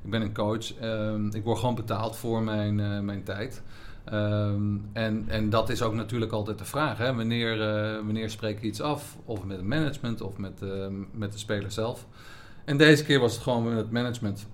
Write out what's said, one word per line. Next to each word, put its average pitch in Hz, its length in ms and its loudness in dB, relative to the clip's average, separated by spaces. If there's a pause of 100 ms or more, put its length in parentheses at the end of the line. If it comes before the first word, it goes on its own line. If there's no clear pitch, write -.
Ik 107 60 -8
ben 110 120 0
een 104 120 -4
coach. 107 400 -2
Ehm, 107 540 -2
ik 107 160 -4
word 107 160 0
gewoon 123 160 2
betaald 110 400 -2
voor 113 280 0
mijn, 104 360 0
eh, 101 200 0
mijn 101 240 -4
tijd. 101 380 -6 (420)
Ehm, 104 720 2 (180)
en, 110 340 0
en 110 220 2
dat 113 200 4
is 120 120 0
ook 110 120 2
natuurlijk 113 380 0
altijd 107 260 -2
de - 80 -10
vraag, 143 320 0
hè. 127 180 2
Wanneer, 113 460 2
eh, 107 340 0
wanneer 107 340 -2
spreek 107 320 -4
je 113 60 -2
iets 107 140 -4
af? 147 440 -2
Of 98 200 -6
met 95 120 -6
het 90 80 -4
management, 127 560 0
of 101 160 -8
met, 98 240 -8
eh, 98 80 -6 (420)
met 104 200 -6
de - 60 -10
speler 101 340 -4
zelf. 110 360 -4 (580)
En 143 120 2
deze 151 260 10
keer 143 160 6
was 117 140 6
het - 100 -6
gewoon 120 200 4
met 117 140 2
het 110 140 0
management. 117 640 -2